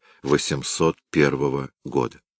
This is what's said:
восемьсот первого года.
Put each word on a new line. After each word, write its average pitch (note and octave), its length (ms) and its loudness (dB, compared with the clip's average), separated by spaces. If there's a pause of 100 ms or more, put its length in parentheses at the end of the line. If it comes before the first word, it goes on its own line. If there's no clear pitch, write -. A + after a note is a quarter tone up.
(220)
восемьсот D2 720 0 (140)
первого C#2 600 0 (140)
года. C2 360 -4 (200)